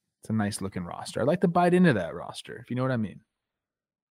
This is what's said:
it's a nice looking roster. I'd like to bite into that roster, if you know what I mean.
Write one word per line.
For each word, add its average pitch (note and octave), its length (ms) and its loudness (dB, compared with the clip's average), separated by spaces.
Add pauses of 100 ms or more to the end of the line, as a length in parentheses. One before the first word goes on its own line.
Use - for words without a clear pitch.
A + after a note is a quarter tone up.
(220)
it's - 80 -12
a - 20 0
nice G#2 280 0
looking G2 240 -6
roster. - 360 -8
I'd A2+ 60 2
like E3+ 140 2
to F#3+ 80 4
bite F3 260 4
into F3+ 200 8
that E2 200 -4
roster, - 440 -12
if B2 120 -14
you A#2+ 60 -4
know B2+ 60 -2
what C3 100 -2
I B2 40 -2
mean. F2+ 220 -4 (960)